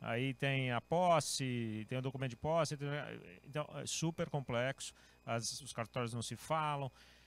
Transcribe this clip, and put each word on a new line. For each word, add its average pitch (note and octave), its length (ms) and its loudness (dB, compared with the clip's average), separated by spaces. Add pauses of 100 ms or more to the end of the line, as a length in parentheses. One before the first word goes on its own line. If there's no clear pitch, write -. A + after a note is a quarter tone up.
aí B2 320 0
tem C3+ 400 2
a A#2 80 2
posse, C3 1080 4
tem B2+ 100 0
o B2+ 40 -2
documento C3 280 -2
de A#2+ 60 -8
posse, D#3 380 2
tem, C#3 140 -4 (560)
então D3 300 -4
é C#3+ 100 -6
super E3 460 -2
complexo, B2+ 640 0 (320)
as, A#2 340 0
os C3 140 -10
cartórios A#2+ 400 -2
não A#2 80 -2
se A#2 140 -6
falam. D3+ 540 0 (360)